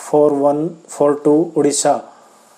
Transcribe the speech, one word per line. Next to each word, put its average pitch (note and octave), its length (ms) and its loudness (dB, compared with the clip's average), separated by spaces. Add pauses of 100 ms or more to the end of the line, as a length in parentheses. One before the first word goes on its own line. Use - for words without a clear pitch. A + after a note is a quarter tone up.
फ़ोर D3+ 220 4
वन C#3+ 380 0 (200)
फ़ोर C#3+ 360 0
टू D#3 320 2
उड़ीसा C#3+ 360 0 (640)